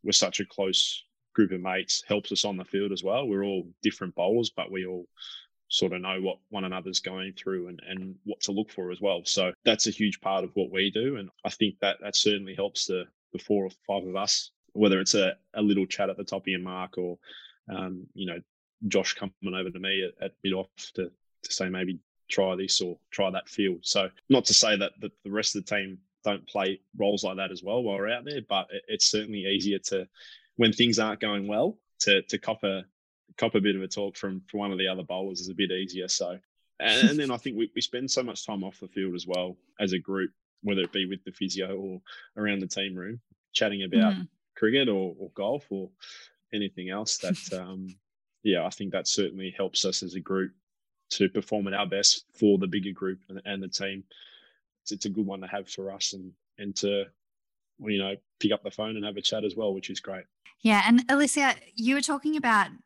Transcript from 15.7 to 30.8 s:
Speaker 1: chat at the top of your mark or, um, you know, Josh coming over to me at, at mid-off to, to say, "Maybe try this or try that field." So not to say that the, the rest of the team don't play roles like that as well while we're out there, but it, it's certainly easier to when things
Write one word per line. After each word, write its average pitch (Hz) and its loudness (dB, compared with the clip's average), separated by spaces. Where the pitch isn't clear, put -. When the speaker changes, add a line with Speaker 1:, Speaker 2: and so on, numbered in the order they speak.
Speaker 1:
chat 95 -2
at 90 -6
the 101 -8
top 95 -6
of - -6
your 95 -2
mark 92 -8
or, 90 -4
um, 92 -8
you 95 -6
know, 87 -6
Josh 95 2
coming 98 -8
over 92 -4
to 90 -10
me 95 -2
at, - -8
at 95 -6
mid-off 95 0
to, 92 -2
to - -8
say, 95 -2
"Maybe 92 -2
try 95 2
this 95 0
or 90 -4
try 95 0
that 92 -6
field." 92 0
So 95 0
not 135 8
to - 4
say 107 6
that 98 0
the, - -8
the 101 -8
rest 107 0
of 98 -4
the 104 -2
team 95 -2
don't 101 0
play 95 -2
roles 101 2
like 95 -2
that 95 -4
as 87 -12
well 110 0
while 101 -2
we're 104 -2
out 123 -4
there, 143 -6
but 95 0
it, 101 -8
it's - 2
certainly 107 -2
easier 98 0
to 95 -4
when 113 6
things 117 4